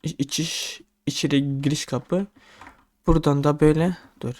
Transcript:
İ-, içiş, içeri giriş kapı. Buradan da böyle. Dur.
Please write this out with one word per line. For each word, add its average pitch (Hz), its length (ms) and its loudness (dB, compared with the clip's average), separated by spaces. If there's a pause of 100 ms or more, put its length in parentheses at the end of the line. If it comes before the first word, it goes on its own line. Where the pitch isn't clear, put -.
İ-, 160 160 -8
içiş, - 640 -6 (260)
içeri 139 560 -2
giriş 147 240 -2
kapı. 175 400 -4 (800)
Buradan 151 380 4
da 147 160 2
böyle. 160 360 4 (240)
Dur. 123 200 -8